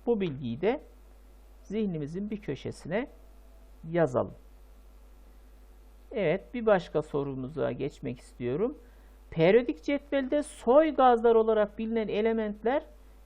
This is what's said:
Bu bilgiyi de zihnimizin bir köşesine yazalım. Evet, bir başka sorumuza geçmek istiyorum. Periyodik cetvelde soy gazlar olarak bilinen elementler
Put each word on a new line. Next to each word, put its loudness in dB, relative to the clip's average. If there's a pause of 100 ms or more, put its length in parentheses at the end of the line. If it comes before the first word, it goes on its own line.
Bu 0
bilgiyi -6
de 0 (800)
zihnimizin -6
bir -10
köşesine -8 (840)
yazalım. 0 (1800)
Evet, -2
bir -6
başka 2
sorumuza -4
geçmek -8
istiyorum. -4 (520)
Periyodik 2
cetvelde -2
soy 2
gazlar 6
olarak 2
bilinen -4
elementler -2 (420)